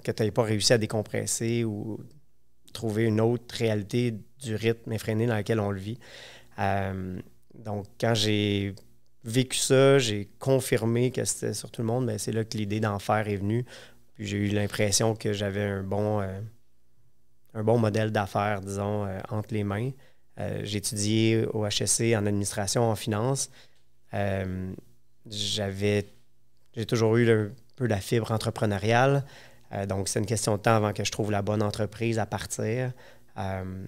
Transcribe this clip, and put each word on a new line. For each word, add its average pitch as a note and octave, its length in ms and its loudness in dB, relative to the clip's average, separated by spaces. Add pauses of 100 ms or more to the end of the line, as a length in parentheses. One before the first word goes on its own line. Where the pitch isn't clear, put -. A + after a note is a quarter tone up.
que A#2 80 -2
t'aies G#2+ 180 0
pas A#2+ 120 2
réussi G#2+ 300 2
à A#2 60 8
décompresser A2 840 -2
ou G#2 360 -6 (720)
trouver A2+ 320 0
une G#2+ 160 4
autre A#2 360 0
réalité A2+ 580 0 (240)
du A2 160 -6
rythme A2+ 380 0
effréné A2 340 0
dans A2+ 100 2
lequel A2 240 0
on G2+ 100 0
le G2 100 -4
vit. G#2+ 180 -8 (600)
Euh, F#2+ 600 -2 (360)
donc, G#2 300 -8 (160)
quand A#2 140 4
j'ai G#2 600 2 (500)
vécu B2+ 340 0
ça, C#3 400 6
j'ai G#2 300 0 (100)
confirmé B2 720 2
que A#2 140 -2
c'était A2 300 -2
sur - 160 -10
tout - 120 -8
le A2+ 40 -2
monde, B2 200 0
ben, G#2+ 120 -2
c'est - 140 -6
là A2 120 -2
que A2 120 -6
l'idée G#2+ 240 -2
d'en G#2 180 0
faire G#2+ 300 0
est G2+ 80 -2
venue. G#2+ 280 0 (500)
Puis G#2 120 -10
j'ai G2+ 120 -4
eu G2+ 100 2
l'impression G#2 680 2
que G#2+ 180 -4
j'avais G2+ 300 -2
un G2 200 -2
bon, G#2 380 -2
euh, F#2+ 200 -6 (1120)
un A2 80 -4
bon A2 160 6
modèle A2 320 2
d'affaires, G#2 520 0
disons, G2+ 420 -4
euh, F#2+ 140 -6 (100)
entre G#2+ 240 -6
les G#2 120 -2
mains. G#2 260 -2 (500)
Euh, G2+ 240 -6
j'ai G2+ 140 -4
étudié A2 720 2
au G#2+ 140 -2
H G#2 160 -2
S G2+ 100 0
C A#2 240 2
en G2+ 100 0
administration, G#2 640 0
en G#2 60 0
finance. A#2+ 540 -2 (640)
Euh, F#2+ 580 -2 (580)
j'avais, G2+ 760 0 (680)
j'ai A2 120 -4
toujours A2+ 300 4
eu A#2+ 100 6
le, G#2+ 280 4
un - 220 -20
peu B2+ 100 -2
la G#2 140 2
fibre A2+ 320 0
entrepreneuriale. A2+ 920 2 (480)
Euh, G2 140 -4
donc, G2 220 -2
c'est - 100 -2
une G#2+ 80 0
question A2 300 0
de F#2+ 60 -6
temps A2+ 140 6
avant G#2 160 2
que G#2 120 -4
je - 80 -2
trouve G#2 180 -2
la G2+ 120 0
bonne G#2 200 0
entreprise A2 560 -2
à G#2 80 0
partir. A2+ 680 -4 (460)
Euh, F#2+ 500 -6